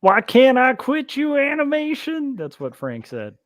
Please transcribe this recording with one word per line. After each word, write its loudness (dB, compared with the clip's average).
Why 4
can't 6
I 4
quit -4
you, -2
animation? -4
That's -10
what -8
Frank -10
said. -12